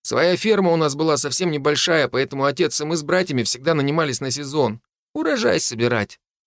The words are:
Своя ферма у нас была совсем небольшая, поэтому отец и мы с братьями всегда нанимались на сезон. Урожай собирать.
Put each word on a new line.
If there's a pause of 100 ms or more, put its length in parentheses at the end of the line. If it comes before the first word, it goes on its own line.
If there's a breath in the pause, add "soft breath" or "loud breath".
Своя
ферма
у
нас
была
совсем
небольшая,
поэтому
отец
и
мы
с
братьями
всегда
нанимались
на
сезон. (320)
Урожай
собирать. (280)